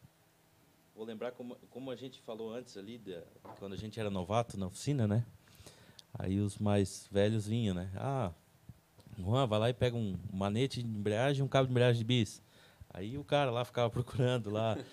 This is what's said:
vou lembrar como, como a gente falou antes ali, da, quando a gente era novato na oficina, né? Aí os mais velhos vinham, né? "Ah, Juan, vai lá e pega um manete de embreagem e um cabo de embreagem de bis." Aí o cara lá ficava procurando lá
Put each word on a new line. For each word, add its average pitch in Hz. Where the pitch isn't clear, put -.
vou 110
lembrar 113
como, 120
como 131
a 123
gente 123
falou 110
antes 123
ali, 104
da, 92
quando 98
a 92
gente 107
era 107
novato 98
na 95
oficina, 127
né? 110
Aí 98
os 101
mais 101
velhos 104
vinham, 110
né? 90
"Ah, 117
Juan, 117
vai 107
lá 113
e 127
pega 120
um 101
manete 104
de 120
embreagem 110
e -
um 135
cabo 135
de 131
embreagem 120
de 113
bis." 117
Aí 107
o 147
cara 143
lá 120
ficava 120
procurando 123
lá 107